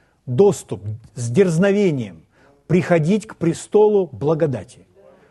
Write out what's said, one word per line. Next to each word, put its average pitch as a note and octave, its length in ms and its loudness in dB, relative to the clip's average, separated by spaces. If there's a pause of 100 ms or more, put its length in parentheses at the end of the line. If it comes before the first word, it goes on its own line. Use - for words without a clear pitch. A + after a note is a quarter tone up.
(280)
доступ B2+ 560 0 (320)
с A#2+ 160 -8
дерзновением E3 880 0 (460)
приходить E3+ 580 0
к - 100 -18
престолу G3 760 0
благодати, C#3 720 -4 (460)